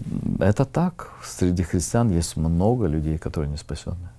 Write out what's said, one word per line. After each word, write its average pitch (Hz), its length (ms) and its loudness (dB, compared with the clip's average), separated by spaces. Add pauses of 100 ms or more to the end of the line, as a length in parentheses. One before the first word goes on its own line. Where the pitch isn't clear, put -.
(420)
это 107 240 4
так. - 440 -2 (160)
Среди 90 380 0
христиан 104 480 2
есть 85 260 0
много 90 500 2
людей, 78 320 0
которые 73 320 -4
не 76 60 -6
спасённые. 87 640 -8